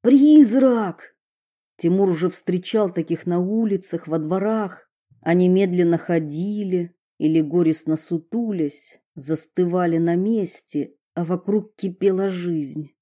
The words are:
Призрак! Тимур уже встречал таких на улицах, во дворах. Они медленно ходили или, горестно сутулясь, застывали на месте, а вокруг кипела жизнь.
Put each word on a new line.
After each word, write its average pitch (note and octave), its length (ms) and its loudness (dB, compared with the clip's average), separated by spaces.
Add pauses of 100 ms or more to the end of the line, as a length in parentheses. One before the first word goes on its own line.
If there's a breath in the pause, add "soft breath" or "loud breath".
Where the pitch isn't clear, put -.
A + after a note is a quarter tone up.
Призрак! C4 1120 4 (600)
Тимур F#3 320 2
уже E3+ 200 0
встречал F#3 640 -2
таких E3+ 320 -4
на F3 140 0
улицах, G3 680 -4
во D#3+ 120 -2
дворах. F#3+ 720 -4 (320)
Они F3+ 280 2
медленно F3+ 480 2
ходили F3 960 -4 (220)
или, D#3 240 0
горестно D#3 560 0
сутулясь, F3 1000 -6 (160)
застывали E3+ 840 -2
на E3+ 180 0
месте, F#3+ 800 -4 (180)
а E3+ 120 -4
вокруг G3 500 -4
кипела F#3+ 540 -2
жизнь. D#3+ 600 -8 (100)